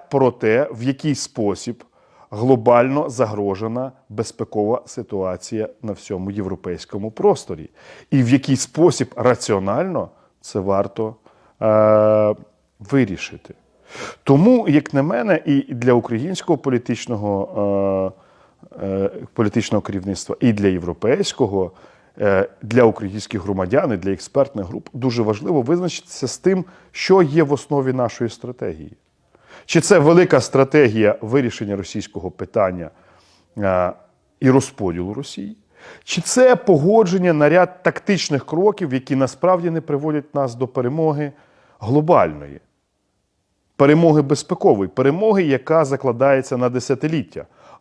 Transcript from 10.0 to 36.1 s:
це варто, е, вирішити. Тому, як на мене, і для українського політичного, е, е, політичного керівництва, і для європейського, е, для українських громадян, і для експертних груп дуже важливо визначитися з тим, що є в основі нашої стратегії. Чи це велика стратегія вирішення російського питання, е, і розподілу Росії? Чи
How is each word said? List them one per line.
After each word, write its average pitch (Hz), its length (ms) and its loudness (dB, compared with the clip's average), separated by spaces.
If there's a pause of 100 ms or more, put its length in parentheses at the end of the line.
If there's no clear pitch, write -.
це - 180 -8
варто, 101 560 -2 (460)
е, 107 760 4 (440)
вирішити. 101 720 -4 (720)
Тому, 208 460 4
як 143 240 0
на 139 100 0
мене, 180 420 -2
і 139 280 -2
для 123 200 0
українського 135 640 -2
політичного, 101 1600 -4 (680)
е, 98 40 -8
е, 98 240 -4 (240)
політичного 107 480 -2
керівництва, 98 580 -8
і 120 140 2
для 101 140 2
європейського, 95 1040 -2 (500)
е, 98 280 2 (120)
для 117 220 2
українських 107 580 -2
громадян, 101 520 -2
і 101 40 -2
для 95 140 -4
експертних 113 540 -4
груп - 280 -12
дуже 120 300 -2
важливо 131 380 -2
визначитися 160 640 -4
з - 100 -10
тим, 185 280 0 (260)
що 190 300 2
є 156 220 2
в 143 100 -2
основі 135 400 -2
нашої 120 360 -4
стратегії. 101 680 -14 (680)
Чи - 160 2
це 185 180 4
велика 160 420 6
стратегія 117 800 2
вирішення 113 540 -2
російського 95 560 -10
питання, 92 580 -4 (680)
е, 92 360 0 (460)
і 135 100 2
розподілу 98 640 0
Росії? 202 440 -12 (460)
Чи - 180 -6